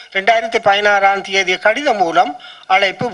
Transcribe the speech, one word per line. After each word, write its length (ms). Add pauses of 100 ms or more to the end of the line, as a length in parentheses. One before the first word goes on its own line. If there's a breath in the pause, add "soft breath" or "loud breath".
(180 loud breath)
ரெண்டாயிரத்தி 420 (100)
பதினாறாம் 580
தேதி 280 (100)
கடிதம் 380
மூலம் 280 (440 loud breath)
அழைப்பு 380